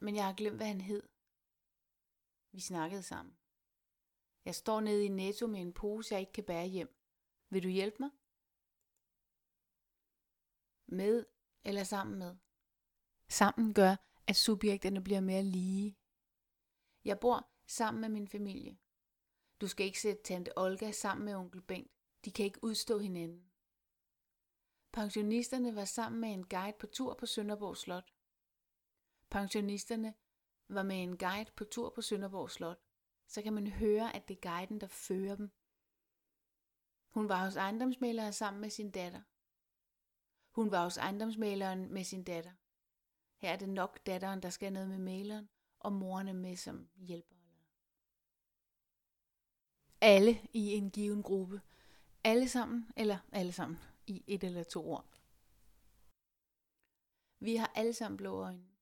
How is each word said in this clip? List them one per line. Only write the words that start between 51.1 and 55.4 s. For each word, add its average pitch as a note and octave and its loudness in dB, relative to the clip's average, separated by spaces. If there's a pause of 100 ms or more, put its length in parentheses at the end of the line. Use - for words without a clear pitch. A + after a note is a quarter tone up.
gruppe. F#3+ -2 (640)
Alle A#3+ 6
sammen, A#3 -2
eller G#3 2 (140)
alle F3+ 0
sammen, E3+ -6 (280)
i F#3+ -8
et G3 -2
eller F3 -4
to D#3+ -6
ord. - -8 (2250)